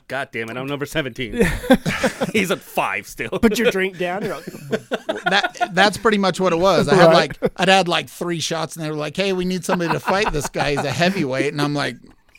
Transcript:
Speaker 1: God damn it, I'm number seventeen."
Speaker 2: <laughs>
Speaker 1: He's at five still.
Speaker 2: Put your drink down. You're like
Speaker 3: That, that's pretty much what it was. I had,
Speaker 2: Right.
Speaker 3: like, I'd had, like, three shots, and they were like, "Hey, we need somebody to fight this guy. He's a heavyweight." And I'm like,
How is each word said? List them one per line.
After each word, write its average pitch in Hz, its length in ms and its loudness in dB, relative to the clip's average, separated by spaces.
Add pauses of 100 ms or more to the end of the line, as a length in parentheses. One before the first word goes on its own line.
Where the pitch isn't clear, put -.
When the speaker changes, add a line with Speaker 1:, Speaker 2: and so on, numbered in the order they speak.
Speaker 1:
God 135 240 -6
damn 113 180 -6
it, 113 80 -8
I'm 131 100 -6
number 143 180 -6
seventeen." 131 480 -6
Speaker 2:
<laughs> - 1000 0
Speaker 1:
He's 190 200 0
at 156 100 -4
five 104 440 -4
still. - 240 -8
Speaker 2:
Put 220 300 2
your 226 100 2
drink 190 280 -2
down. 180 260 -4
You're 180 140 -6
like 160 80 -16 (800)
Speaker 3:
That, - 480 0
that's 196 240 4
pretty 214 220 2
much 190 200 0
what 185 140 2
it 165 60 2
was. 185 280 4
I 202 80 2
had, 175 120 8
Speaker 2:
Right. 160 60 8 (280)
Speaker 3:
like, - 160 0
I'd 180 100 -2
had, 190 200 6
like, 160 220 -2
three 170 300 -4
shots, 160 360 -4
and 165 100 -8
they 151 40 -6
were 156 80 -6
like, 151 200 -6
"Hey, 196 160 0
we 180 120 -2
need 185 200 -4
somebody 180 260 0
to 143 80 -2
fight 202 320 0
this 147 180 -2
guy. 147 220 -2
He's 143 140 -2
a 135 60 -2
heavyweight." 147 600 0
And 147 80 -4
I'm 147 140 -2
like, 135 220 -4 (420)